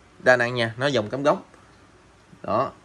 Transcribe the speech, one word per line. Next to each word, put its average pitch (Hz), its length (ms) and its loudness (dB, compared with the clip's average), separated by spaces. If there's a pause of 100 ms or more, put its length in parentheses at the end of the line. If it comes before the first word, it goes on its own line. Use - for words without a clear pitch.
(180)
Đa 127 180 4
năng 123 180 -2
nha, 113 220 -2
nó 127 100 -4
dòng 113 240 -2
cắm 131 120 -6
gốc. 165 240 0 (960)
Đó, 117 300 -2 (120)